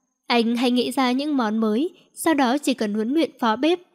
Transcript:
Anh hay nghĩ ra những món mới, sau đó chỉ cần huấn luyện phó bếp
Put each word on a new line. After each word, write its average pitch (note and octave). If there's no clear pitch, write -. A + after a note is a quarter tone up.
Anh A#3+
hay B3
nghĩ B3
ra B3+
những C#4+
món A3
mới, A3+
sau E4
đó C4+
chỉ C#4+
cần G#3+
huấn A3
luyện D#4+
phó A3
bếp D#4+